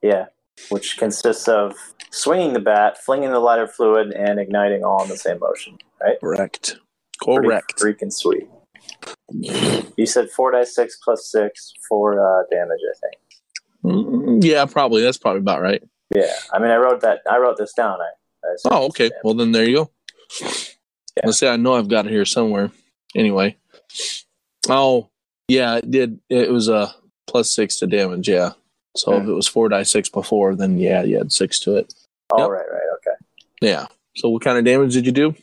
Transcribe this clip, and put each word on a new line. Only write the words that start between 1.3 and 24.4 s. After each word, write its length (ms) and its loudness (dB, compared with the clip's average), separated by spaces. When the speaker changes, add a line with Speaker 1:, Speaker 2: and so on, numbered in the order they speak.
Speaker 1:
of 260 2
swinging 440 0
the 60 0
bat, 380 2
flinging 340 -2
the 80 2
lighter 280 2
fluid, 440 2
and 280 -2
igniting 440 0
all 200 0
in 60 -6
the 80 -8
same 220 -4
motion. 380 -6
Right? 180 0
Speaker 2:
Correct. 580 -6
Speaker 1:
Pretty 240 2
Speaker 2:
Correct. 320 -2
Speaker 1:
freaking 320 -2
sweet. 380 -2
You 100 2
said 260 0
four 200 0
die 140 2
six 380 -4
plus 280 -2
six 400 -2
for, 320 0
uh, 320 2
damage, 280 -2
I 60 -16
think. 160 -8
Speaker 2:
Mm, 580 0
yeah, 220 4
probably. 360 2
That's 160 0
probably 220 -2
about 220 0
right. 200 0
Speaker 1:
Yeah. 200 2
I 80 0
mean, 120 2
I 40 6
wrote 260 4
that. 180 2
I 80 4
wrote 200 2
this 160 -6
down. 280 -2
I, 480 -12
I 60 -2
assume 180 -2
Speaker 2:
Oh, 140 2
okay. 200 0
Speaker 1:
it's 160 -4
Speaker 2:
Well, 120 2
then 180 2
there 140 4
you 100 2
go. 140 -2
Speaker 1:
Yeah. 80 -8
Speaker 2:
Let's 140 0
see. 80 2
I 100 2
know 180 2
I've 140 0
got 160 2
it 60 -6
here 140 2
somewhere. 460 0
Anyway. 420 2